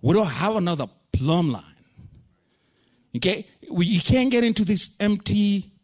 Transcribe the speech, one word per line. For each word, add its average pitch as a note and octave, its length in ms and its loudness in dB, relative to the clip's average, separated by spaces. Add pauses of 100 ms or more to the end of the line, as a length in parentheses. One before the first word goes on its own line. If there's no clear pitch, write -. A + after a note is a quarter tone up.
We C#3 100 2
don't G#3 140 2
have D#3+ 300 -2
another E3+ 300 -2 (260)
plumb D#3+ 380 0
line. G#2 140 -8 (1500)
Okay? F#3 320 -2 (220)
We, F3 160 0
you F#3 140 0
can't B3+ 300 2
get A#3+ 140 2
into A3 220 0
these F#3+ 240 -2 (100)
empty G3+ 720 0 (120)